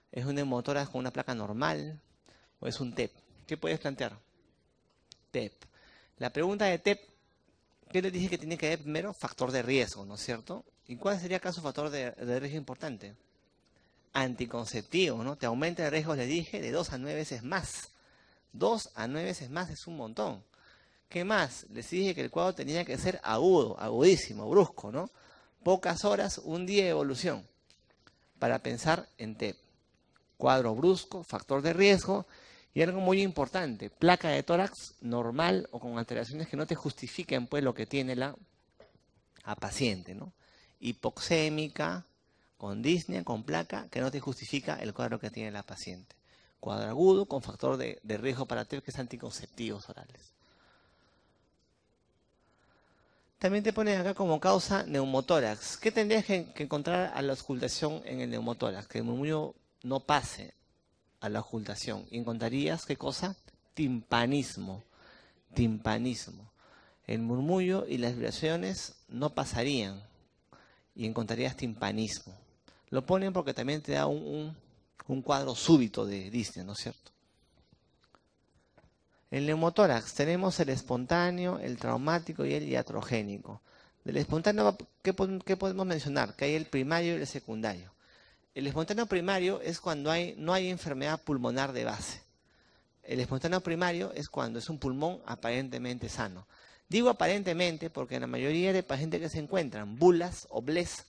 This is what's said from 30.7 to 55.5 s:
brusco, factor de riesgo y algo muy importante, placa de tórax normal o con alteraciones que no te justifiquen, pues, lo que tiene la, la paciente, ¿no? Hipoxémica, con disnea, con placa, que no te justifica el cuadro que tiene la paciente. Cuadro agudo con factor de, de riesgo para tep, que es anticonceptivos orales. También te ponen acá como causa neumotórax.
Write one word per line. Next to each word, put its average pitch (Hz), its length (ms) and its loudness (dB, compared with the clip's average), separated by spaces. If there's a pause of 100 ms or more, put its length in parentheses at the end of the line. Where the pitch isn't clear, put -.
brusco, 175 480 2
factor 135 380 -2
de 160 120 2
riesgo 196 520 6 (480)
y 160 100 4
algo 185 180 2
muy 190 200 6
importante, 147 680 -2
placa 175 400 6
de 139 140 2
tórax - 580 0
normal 127 680 0
o 120 80 -8
con 120 180 -6
alteraciones 117 500 -4
que - 80 -8
no 151 120 -2
te 165 80 0
justifiquen, 135 720 -4
pues, 143 160 -2
lo 127 100 2
que 113 120 -6
tiene 131 300 -2
la, 135 200 -4 (1120)
la 104 100 -6
paciente, 98 600 -4
¿no? 117 160 -12 (480)
Hipoxémica, 156 1300 -2 (520)
con 104 240 -8
disnea, 165 440 0
con 110 180 -4
placa, - 460 -4
que 123 100 -4
no 127 100 0
te 139 120 -6
justifica 139 540 -4
el 107 180 -8
cuadro 117 260 -4
que 110 120 -8
tiene 110 200 -8
la 101 120 -10
paciente. 92 520 -14 (460)
Cuadro 107 260 -4
agudo 185 380 6
con 139 160 -4
factor 131 360 -2
de, 123 260 -6
de 107 140 -4
riesgo 127 280 -2
para 113 180 -4
tep, 135 200 -8
que - 80 -12
es - 80 -10
anticonceptivos 117 880 -10
orales. - 420 -20 (3000)
También 202 240 2
te 214 80 4
ponen 208 280 2
acá 190 160 2
como 165 240 4
causa 190 440 4
neumotórax. 135 920 2